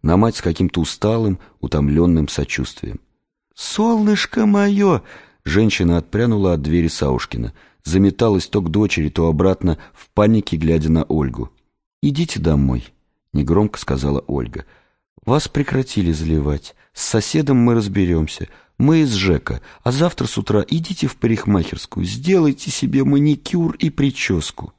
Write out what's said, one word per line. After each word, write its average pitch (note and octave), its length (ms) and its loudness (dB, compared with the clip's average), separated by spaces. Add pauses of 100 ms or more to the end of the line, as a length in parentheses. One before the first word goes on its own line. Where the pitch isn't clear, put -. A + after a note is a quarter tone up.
на E2 140 2
мать A2 200 2
с - 60 -8
каким-то F2 380 -2
усталым, G#2 580 -2 (220)
утомленным D2 680 2
сочувствием. - 720 -6 (540)
«Солнышко G#3+ 920 0
мое!» G3+ 560 4 (420)
Женщина F2+ 540 2
отпрянула G#2 560 0
от D2+ 80 -2
двери E2 260 2
Саушкина, B1 640 -4 (320)
заметалась G2 640 2
то G#2 160 -2
к E2 80 -4
дочери, F2 400 0
то E2 180 0
обратно, E2 480 0 (160)
в - 180 -20
панике G#2+ 460 2
глядя D#2+ 340 2
на D#2+ 140 4
Ольгу. C2 480 -4 (480)
«Идите D3 380 -2
домой», C#2 540 0 (400)
негромко E2+ 460 0
сказала C2+ 480 -4
Ольга. B1 400 -8 (580)
«Вас C#3 240 0
прекратили C3 640 -2
заливать. D2+ 640 -2 (160)
С - 100 -10
соседом C#3 560 0
мы A#2+ 160 4
разберемся. F#2+ 720 0 (300)
Мы D#3 220 4
из C#3 120 0
жэка. F2+ 480 -2 (220)
А A#2+ 80 -2
завтра C#3 360 -2
с - 120 -4
утра G#2 300 0
идите E3 400 -4
в - 80 -8
парикмахерскую, F#2+ 880 -2
сделайте D3 640 0
себе C#3 320 -2
маникюр D3 720 0
и D#3+ 160 -2
прическу». - 880 -4